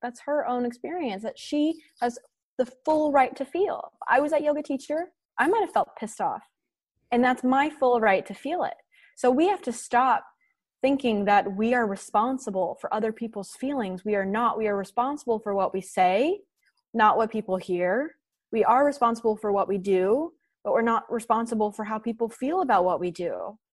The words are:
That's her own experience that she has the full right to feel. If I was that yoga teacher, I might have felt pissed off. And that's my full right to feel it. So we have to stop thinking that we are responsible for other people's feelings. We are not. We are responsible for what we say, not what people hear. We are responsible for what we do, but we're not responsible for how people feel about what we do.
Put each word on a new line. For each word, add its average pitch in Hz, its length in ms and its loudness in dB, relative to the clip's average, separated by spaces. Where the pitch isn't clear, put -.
That's 240 180 -10
her 285 260 -4
own 247 200 -2
experience 240 560 -6
that - 160 -8
she 302 440 -2
has 240 160 -4
the 247 80 0
full 302 260 2
right 269 260 2
to 262 100 -6
feel. - 480 -4
If - 40 -20
I 262 120 6
was 294 120 0
that 311 100 2
yoga 294 200 0
teacher, 302 500 -6
I 262 100 2
might 415 140 2
have - 100 -4
felt - 240 -2
pissed - 240 -10
off. 151 220 -4
And 240 140 4
that's 254 180 2
my 269 280 2
full 247 300 2
right 202 260 2
to 196 80 -12
feel 302 300 -4
it. - 100 -6
So 247 140 4
we 311 180 4
have 381 140 0
to 247 100 -6
stop 240 540 0
thinking 254 420 0
that 202 320 2
we 226 160 2
are 240 140 2
responsible 208 920 -2
for - 120 -6
other 220 200 -2
people's 220 400 -10
feelings. 220 520 -6
We 208 120 0
are 196 100 0
not. 220 320 0
We 220 80 -2
are 202 100 0
responsible 240 640 -2
for 208 160 -4
what 190 180 0
we 190 80 -4
say, 202 640 2
not 214 240 4
what 226 140 0
people 214 260 -4
hear. 185 600 -2
We 220 140 2
are 254 200 6
responsible 233 520 2
for 214 160 -2
what 196 160 2
we 196 100 0
do, 196 540 2
but 208 80 -2
we're 233 100 2
not 226 280 0
responsible 226 640 -2
for 214 120 -8
how 220 140 -6
people 226 300 -4
feel 302 320 -4
about 214 240 2
what 175 160 0
we 180 100 -4
do. 165 480 -8